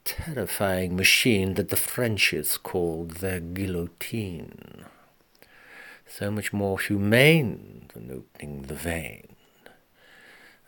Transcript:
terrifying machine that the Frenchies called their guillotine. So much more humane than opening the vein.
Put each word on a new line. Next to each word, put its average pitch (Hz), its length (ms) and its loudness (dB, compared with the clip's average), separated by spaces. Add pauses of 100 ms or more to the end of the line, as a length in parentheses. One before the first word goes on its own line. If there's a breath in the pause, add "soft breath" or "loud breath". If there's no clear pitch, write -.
terrifying 92 920 -2
machine 95 560 4
that 90 160 -2
the - 80 -2
Frenchies - 800 0
called 85 540 -2
their 92 280 -4
guillotine. 90 1400 -6 (1200 loud breath)
So - 240 -6
much 104 220 -4
more 101 260 0
humane 104 1160 4
than 58 180 -14
opening 69 520 -12
the 73 120 -8
vein. 80 520 -6 (1400 soft breath)